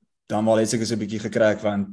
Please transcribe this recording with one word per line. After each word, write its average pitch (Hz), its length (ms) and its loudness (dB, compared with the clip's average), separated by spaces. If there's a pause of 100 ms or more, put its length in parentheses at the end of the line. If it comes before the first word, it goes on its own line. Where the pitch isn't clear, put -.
(300)
dan 110 160 -2
wel 110 120 4
het 110 120 2
seker 113 160 -2
so 113 80 -2
'n 107 60 -2
bietjie 104 200 -4
gekrek, 107 420 2
want 101 320 -2